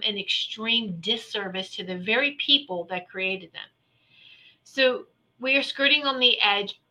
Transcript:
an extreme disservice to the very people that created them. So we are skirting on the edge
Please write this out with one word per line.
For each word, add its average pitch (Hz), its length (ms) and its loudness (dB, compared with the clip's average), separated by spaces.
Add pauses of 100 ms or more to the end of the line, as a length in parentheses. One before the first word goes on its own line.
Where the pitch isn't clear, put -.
an 208 100 -2
extreme 220 840 -2
disservice 190 760 -6
to 202 100 -10
the 180 140 -6
very 247 400 0
people 190 500 0
that 180 200 -6
created 190 440 -6
them. - 160 -16 (960)
So 262 440 2 (320)
we 262 180 2
are 269 60 4
skirting 285 420 2
on 262 140 0
the 247 220 4
edge 202 400 0 (100)